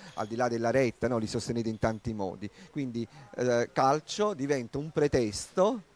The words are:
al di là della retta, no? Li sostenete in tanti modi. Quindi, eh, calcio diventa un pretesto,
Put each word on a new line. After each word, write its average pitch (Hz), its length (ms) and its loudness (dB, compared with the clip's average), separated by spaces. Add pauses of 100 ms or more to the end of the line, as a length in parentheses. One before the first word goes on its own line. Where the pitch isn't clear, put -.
(140)
al 107 140 -4
di 113 80 -8
là 123 100 2
della 117 240 0
retta, 120 380 2
no? 120 100 0
Li 110 80 -2
sostenete 117 420 -2
in 110 100 -4
tanti 113 340 -2
modi. 98 360 -6 (220)
Quindi, 120 360 -4 (300)
eh, 120 360 2
calcio 156 640 2
diventa 139 440 -2
un 151 120 -6
pretesto, 151 920 2 (140)